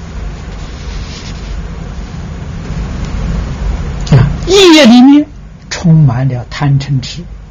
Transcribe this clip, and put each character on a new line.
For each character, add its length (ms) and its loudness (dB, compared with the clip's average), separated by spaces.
啊， 140 6
业 400 6
里 160 8
面 240 6
充 260 2
满 340 2
了 200 -6
贪 320 0
嗔 220 -4
痴， 200 -12